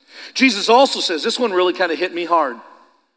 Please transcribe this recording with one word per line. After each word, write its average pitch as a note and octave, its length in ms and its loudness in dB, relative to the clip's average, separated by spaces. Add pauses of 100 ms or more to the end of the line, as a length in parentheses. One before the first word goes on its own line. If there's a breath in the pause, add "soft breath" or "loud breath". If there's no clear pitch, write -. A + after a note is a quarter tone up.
(340 loud breath)
Jesus G#3 360 0
also B3 300 4
says, D#3+ 240 -4
this A3+ 160 -2
one A#3 120 -2
really F3+ 220 2
kinda F3 220 -2
hit F3 180 -4
me E3+ 120 -6
hard. D3+ 320 0 (600)